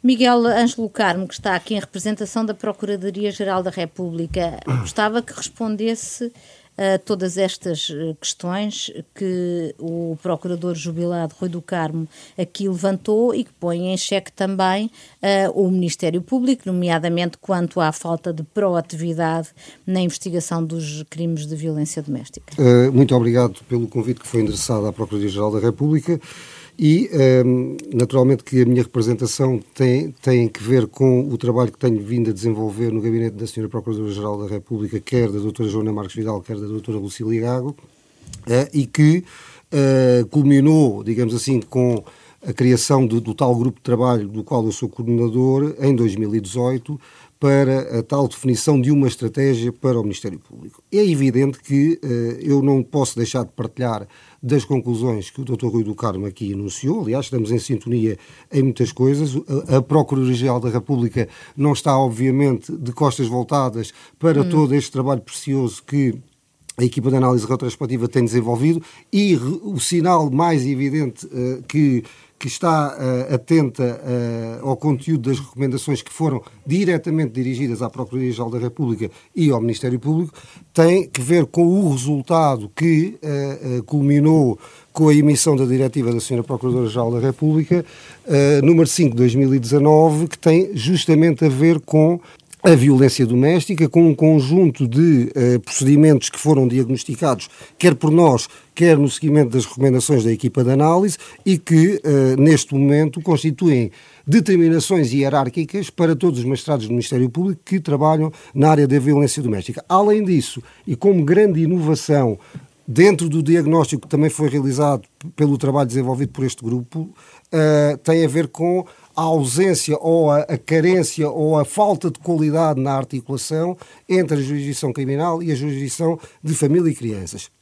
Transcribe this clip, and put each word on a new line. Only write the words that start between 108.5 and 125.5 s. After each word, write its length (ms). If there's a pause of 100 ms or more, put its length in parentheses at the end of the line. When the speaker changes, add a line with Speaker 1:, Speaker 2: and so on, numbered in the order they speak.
Speaker 2:
na 160
área 180
da 120
violência 420
doméstica. 480
Além 340
disso, 380 (240)
e 100
como 300
grande 360
inovação 760 (500)
dentro 400
do 140
diagnóstico 600
que 40
também 220
foi 200
realizado 520 (160)
p-, 180
pelo 220
trabalho 300
desenvolvido 440
por 140
este 180
grupo, 460 (420)
eh, 520
tem 200
a 40
ver 220
com 360 (300)
a 80
ausência 760
ou 320
a, 80
a 180
carência 720
ou 280
a 80
falta 440
de 100
qualidade 600
na 140
articulação 840 (300)
entre 300
a 40
jurisdição 520
criminal 500
e 80